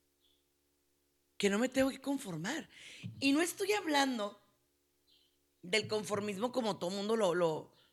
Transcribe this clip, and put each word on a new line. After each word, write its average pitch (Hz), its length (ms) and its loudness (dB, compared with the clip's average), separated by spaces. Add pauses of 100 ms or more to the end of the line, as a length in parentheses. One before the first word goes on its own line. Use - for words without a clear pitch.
(1400)
que 202 120 4
no 202 80 2
me 254 120 2
tengo 269 200 2
que 262 120 -8
conformar. 254 680 -4 (500)
Y 277 120 4
no 294 100 6
estoy 370 300 0
hablando 277 760 0 (1160)
del 214 260 0
conformismo 208 640 -2
como 226 260 -2
todo 180 120 -4
mundo 202 260 -2
lo, 196 200 4
lo, 165 380 0 (180)